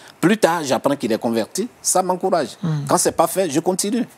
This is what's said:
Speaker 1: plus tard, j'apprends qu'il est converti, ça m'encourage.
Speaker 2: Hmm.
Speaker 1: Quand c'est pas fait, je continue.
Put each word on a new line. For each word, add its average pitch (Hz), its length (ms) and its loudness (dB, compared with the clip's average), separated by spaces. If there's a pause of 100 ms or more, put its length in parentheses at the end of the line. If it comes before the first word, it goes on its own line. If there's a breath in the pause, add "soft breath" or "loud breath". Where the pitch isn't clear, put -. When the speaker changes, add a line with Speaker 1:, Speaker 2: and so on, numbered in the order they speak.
(200 loud breath)
Speaker 1:
plus 202 180 4
tard, 170 260 2
j'apprends 135 320 0
qu'il 120 160 -4
est 107 60 2
converti, 117 500 -2 (140)
ça 185 220 0
m'encourage. 180 580 -2
Speaker 2:
Hmm. 151 260 -2
Speaker 1:
Quand 151 100 4
c'est 151 140 0
pas 165 160 2
fait, 185 220 -2
je 139 100 0
continue. 202 480 -2 (100)